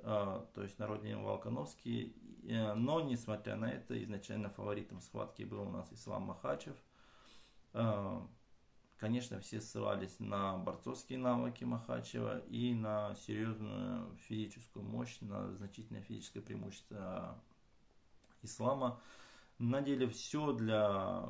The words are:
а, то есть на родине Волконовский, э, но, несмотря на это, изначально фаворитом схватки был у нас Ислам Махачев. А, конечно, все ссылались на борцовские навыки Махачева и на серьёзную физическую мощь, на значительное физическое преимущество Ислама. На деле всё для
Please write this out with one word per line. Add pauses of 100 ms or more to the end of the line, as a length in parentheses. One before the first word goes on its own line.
а,
то
есть
на
родине
Волконовский, (300)
э,
но,
несмотря
на
это,
изначально
фаворитом
схватки
был
у
нас
Ислам
Махачев. (960)
А, (680)
конечно,
все
ссылались
на
борцовские
навыки
Махачева
и
на
серьёзную (100)
физическую
мощь,
на
значительное
физическое
преимущество (1000)
Ислама. (600)
На
деле
всё
для